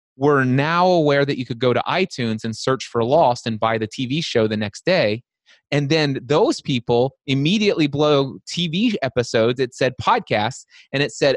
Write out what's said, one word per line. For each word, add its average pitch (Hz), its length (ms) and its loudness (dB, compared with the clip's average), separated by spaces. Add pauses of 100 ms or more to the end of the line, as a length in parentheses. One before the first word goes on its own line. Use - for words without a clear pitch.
(160)
were 139 260 4
now 147 440 2
aware 147 400 4
that 139 100 -4
you 123 80 -6
could 117 140 -8
go 123 160 2
to 120 120 0
iTunes 127 580 -4
and 110 120 -6
search - 300 -2
for 117 180 -2
Lost 127 420 2
and 110 140 -4
buy 113 160 0
the 110 100 -2
T 127 200 -8
V 147 160 -4
show 113 240 0
the 107 100 -4
next 107 300 -8
day. 123 360 0 (480)
And 143 200 0
then 147 320 0
those 170 400 0
people 123 540 0 (100)
immediately 156 640 0
blow 139 580 0
T 170 220 -4
V 208 340 0
episodes. 123 580 0
It - 140 -4
said 131 260 0
podcasts, 131 640 -2 (300)
and 139 80 0
it 160 100 -4
said 135 240 2